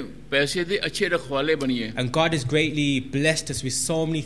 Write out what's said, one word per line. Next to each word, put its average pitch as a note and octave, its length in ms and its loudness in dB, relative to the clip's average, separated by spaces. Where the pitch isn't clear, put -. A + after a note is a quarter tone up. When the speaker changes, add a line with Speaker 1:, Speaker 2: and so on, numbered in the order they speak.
Speaker 1:
ਪੈਸੇ C#3+ 320 2
ਦੇ F3+ 220 -2
ਅੱਛੇ F3 240 0
ਰਖਵਾਲੇ D3 460 0
ਬਣੀਏ। B2 360 -2
Speaker 2:
And B2+ 40 0
God D#3+ 300 2
has C#3 60 0
greatly D3 600 2
blessed D3+ 380 0
us - 80 -6
with B2+ 120 -4
so D#3+ 200 0
many D#3+ 140 -2